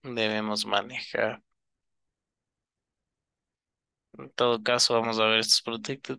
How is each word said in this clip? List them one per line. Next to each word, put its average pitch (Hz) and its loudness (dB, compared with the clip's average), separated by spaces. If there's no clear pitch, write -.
debemos 107 -2
manejar. 107 -4
En - -16
todo 120 2
caso, 123 2
vamos 113 2
a 110 4
ver 110 4
estos 110 2
protected 120 -8